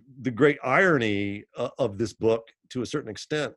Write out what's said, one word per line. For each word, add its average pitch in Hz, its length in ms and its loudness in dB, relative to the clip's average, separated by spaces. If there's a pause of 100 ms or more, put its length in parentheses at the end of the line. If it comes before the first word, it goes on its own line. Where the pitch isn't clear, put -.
(220)
the 123 100 -4
great 143 300 4
irony, 117 840 2 (100)
uh, 135 220 -4
of 107 200 -2
this 110 140 -2
book 113 380 0 (220)
to 127 100 -6
a 110 40 -4
certain 123 240 -6
extent 139 480 -6